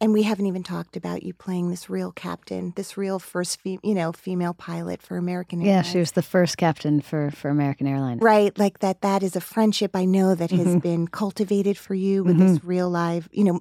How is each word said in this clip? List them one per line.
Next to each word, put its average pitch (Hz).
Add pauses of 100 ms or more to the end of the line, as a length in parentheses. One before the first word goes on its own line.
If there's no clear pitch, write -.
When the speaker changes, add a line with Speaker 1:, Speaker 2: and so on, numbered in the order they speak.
Speaker 1:
and 214
we 214
haven't 202
even 185
talked 170
about 175
you 175
playing 180
this 180
real 185
captain, 180
this -
real 190
first -
fe-, 190
you 208
know, 165
female 175
pilot 170
for 180
American 180
Speaker 2:
Yeah, 190
Speaker 1:
Airlines. 180
Speaker 2:
she 180
was 170
the 180
first 180
captain 151
for, 147
for 143
American 143
Airlines. 135
Speaker 1:
Right, 214
like 202
that, 190
that 196
is 185
a 175
friendship 214
I 185
know 190
that 170
has 175
Speaker 2:
Mm-hmm. 175
Speaker 1:
been 170
cultivated 202
for -
you 196
with 175
this 185
Speaker 2:
Mm-hmm. 160
Speaker 1:
real 180
live, 170
you 208
know, 185